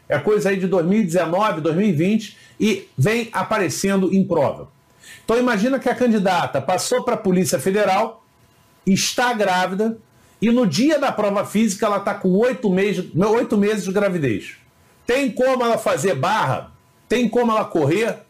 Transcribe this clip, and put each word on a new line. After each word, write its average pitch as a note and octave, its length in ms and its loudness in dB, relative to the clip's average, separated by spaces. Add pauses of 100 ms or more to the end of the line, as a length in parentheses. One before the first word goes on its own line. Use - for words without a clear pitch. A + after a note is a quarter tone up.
é C#3+ 100 0
coisa G3 300 2
aí G3 80 0
de F#3 100 -2
dois F3 180 2
mil G3 140 2
e A3 60 2
dezenove, F3 560 0
dois D#3 120 0
mil F#3+ 140 2
e G3 60 2
vinte, F#3+ 440 -2 (220)
e G#3+ 260 -2 (120)
vem A3+ 340 0
aparecendo F#3+ 840 -2
em F#3+ 120 2
prova. D3 440 -2 (540)
Então A3+ 140 0
imagina B3 420 0
que - 80 -6
a A#3 80 0
candidata F#3+ 680 0
passou F#3+ 420 -2
pra B3 120 -2
Polícia F#3 420 0
Federal, G3 680 0 (600)
está A#3+ 480 0
grávida, G3 640 0 (440)
e A3+ 100 2
no A#3+ 160 2
dia C4 320 2
da C4 140 0
prova G3+ 320 -2
física G#3+ 400 0
ela G3+ 160 0
tá G3+ 120 -4
com G3 160 -2
oito A3 400 0
meses, F#3 360 0 (100)
oito A3 420 2
meses G3+ 280 0
de F#3+ 80 -4
gravidez. F3 640 -2 (520)
Tem C4 240 0
como B3+ 320 0
ela A#3 140 2
fazer F#3 380 0
barra? C3+ 580 -2 (340)
Tem A#3 220 0
como A#3 240 2
ela G#3+ 100 0
correr? F3+ 540 0 (120)